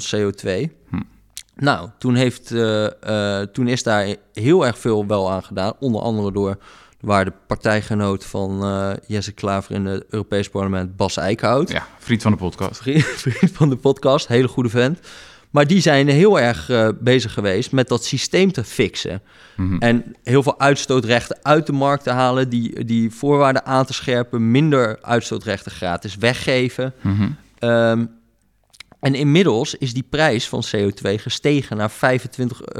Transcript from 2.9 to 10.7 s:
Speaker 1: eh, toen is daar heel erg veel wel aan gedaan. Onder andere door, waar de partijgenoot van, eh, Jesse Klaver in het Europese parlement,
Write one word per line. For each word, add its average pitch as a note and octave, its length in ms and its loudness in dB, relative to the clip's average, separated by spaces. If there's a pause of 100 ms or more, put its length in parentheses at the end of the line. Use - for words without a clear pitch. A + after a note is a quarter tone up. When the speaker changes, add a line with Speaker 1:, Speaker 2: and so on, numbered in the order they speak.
Speaker 1:
eh, G2+ 80 -6
toen B2 200 -4
is B2 140 -2
daar G#2 320 0 (180)
heel C#3+ 340 2
erg A#2 120 -4
veel G#2+ 280 0
wel G2 240 0
aan F#2+ 140 -4
gedaan. G2 360 -4
Onder A#2+ 200 -2
andere G#2 320 -2
door, G2 260 -2 (420)
waar G2+ 240 2
de F#2+ 80 -4 (140)
partijgenoot G#2 800 -2
van, G2 400 -6
eh, G2 260 -4 (160)
Jesse G#2 260 -6
Klaver G2 420 -4
in G2+ 120 -2
het G2 220 -6
Europese G2+ 420 -4
parlement, F#2+ 460 -4